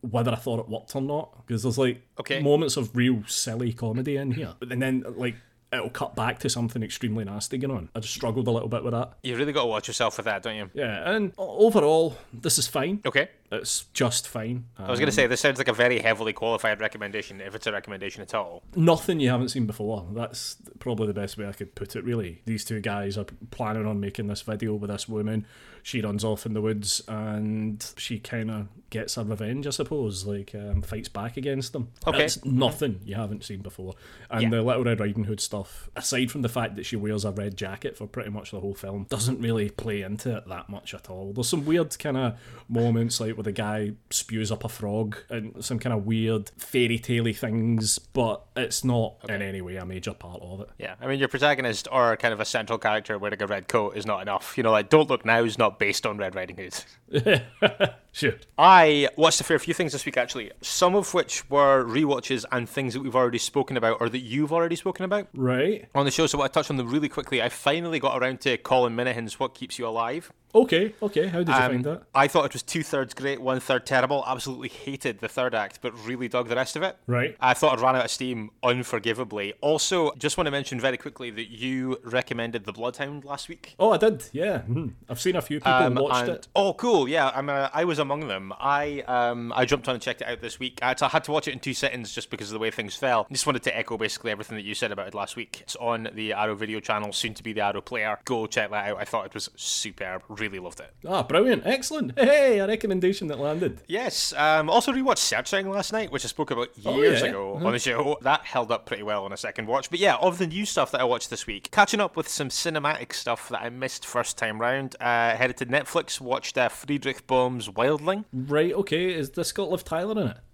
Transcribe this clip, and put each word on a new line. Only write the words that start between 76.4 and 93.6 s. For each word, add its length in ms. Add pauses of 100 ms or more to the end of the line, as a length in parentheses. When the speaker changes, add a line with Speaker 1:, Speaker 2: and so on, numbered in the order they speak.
Speaker 2:
the 80
rest 180
of 80
it. 140 (100)
Speaker 1:
Right. 320
Speaker 2:
I 140
thought 260
it 20
ran 140
out 80
of 80
steam 380 (120)
unforgivably. 1000
Also, 560
just 200
wanna 140
mention 260
very 200
quickly 340
that 180
you 540
recommended 600
The 80
Bloodhound 500
last 240
week. 320
Speaker 1:
Oh, 140
I 40
did, 360
yeah. 240 (120)
Mm-hmm. 180 (200)
I've 140
seen 160
a 40
few 180
people 120
Speaker 2:
Um, 240
Speaker 1:
watched 320
Speaker 2:
and 40
Speaker 1:
it. 220
Speaker 2:
Oh, 200
cool, 340
yeah. 260
I'm, 160
uh, 240
I 120
was 120
among 300
them. 320
I, 480
um, 480
I 80
jumped 240
on 80
and 80
checked 180
it 60
out 140
this 180
week. 220
I 80
had 80
to, 80
I 40
had 160
to 60
watch 160
it 60
in 60
two 140
sittings 400
just 160
because 200
of 40
the 60
way 120
things 260
fell. 340
Just 140
wanted 180